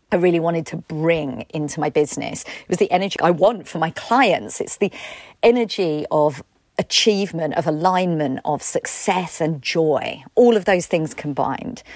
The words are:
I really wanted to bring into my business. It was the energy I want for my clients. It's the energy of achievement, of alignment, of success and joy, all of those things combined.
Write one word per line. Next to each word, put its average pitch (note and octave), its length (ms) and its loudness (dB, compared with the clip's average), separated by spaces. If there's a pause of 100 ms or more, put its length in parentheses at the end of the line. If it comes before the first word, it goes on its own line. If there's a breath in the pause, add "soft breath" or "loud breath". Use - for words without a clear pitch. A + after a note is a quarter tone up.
(120)
I G#3 40 2
really E3+ 240 4
wanted E3 280 0
to - 100 -10
bring D#3 720 -2
into D3+ 300 -4
my D3+ 120 -2
business. - 500 -2
It - 280 -14
was F#3 100 0
the G3+ 100 2
energy F#3 320 0
I E3 80 6
want F3+ 380 2
for - 100 -10
my D#3+ 140 0
clients. A3 680 0
It's - 180 -4
the G3+ 140 0 (520 loud breath)
energy G#3 680 2
of D3+ 320 2 (380)
achievement, F3 760 0
of D3+ 140 0
alignment, D#3+ 800 0
of D3 180 -2
success - 800 0
and D#3 200 -2
joy, - 640 -2 (100)
all A#3+ 240 6
of F#3 80 0
those F3+ 220 2
things D#3+ 260 0
combined. - 680 -6 (120)